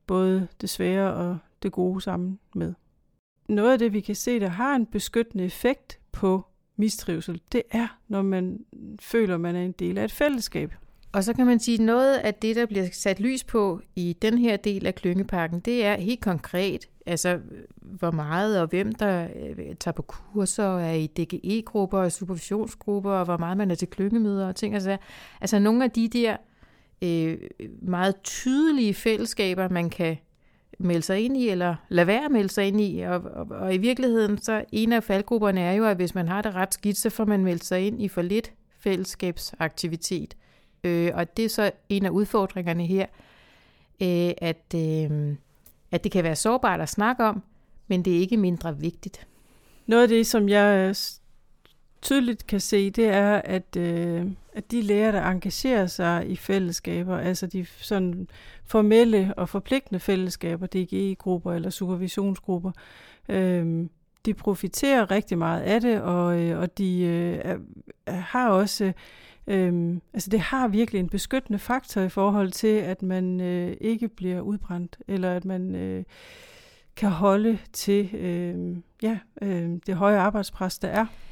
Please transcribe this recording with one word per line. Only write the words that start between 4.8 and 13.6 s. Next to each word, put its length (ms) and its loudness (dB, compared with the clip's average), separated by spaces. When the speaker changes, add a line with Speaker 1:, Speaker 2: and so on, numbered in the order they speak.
Speaker 1:
beskyttende 600 -4
effekt 540 -4
på 340 0
mistrivsel, 680 -4
det 100 0
er, 360 -2
når 140 -2
man 380 -2
føler, 360 2
man 180 -2
er 60 -2
en 100 -4
del 260 -4
af 60 -2
et 80 -2
fællesskab. 600 -2
Speaker 2:
Og 120 0
så 100 0
kan 120 4
man 140 6
sige, 260 2
noget 300 6
af 180 0
det, 220 -2
der 100 2
bliver 260 -2
sat 280 -2
lys 240 -2
på 380 0